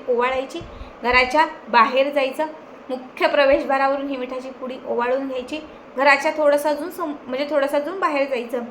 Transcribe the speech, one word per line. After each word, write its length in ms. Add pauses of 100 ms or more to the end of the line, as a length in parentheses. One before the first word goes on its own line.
ओवाळायची. 520 (420)
घराच्या 440 (220)
बाहेर 420
जायचं, 360 (440)
मुख्य 360
प्रवेशद्वारावरून 840
ही 80
मिठाची 340
पुडी 260 (100)
ओवाळून 420
घ्यायची. 320 (360)
घराच्या 360
थोडंसं 360
अजून 220
सम-, 240 (120)
म्हणजे 240
थोडंसं 300
अजून 200
बाहेर 280
जायचं 320 (100)